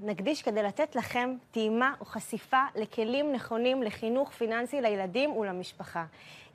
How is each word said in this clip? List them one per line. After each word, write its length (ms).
נקדיש 400
כדי 200
לתת 340
לכם 380
טעימה 520
וחשיפה 600
לכלים 560
נכונים 500
לחינוך 480
פיננסי 500
לילדים 560
ולמשפחה. 680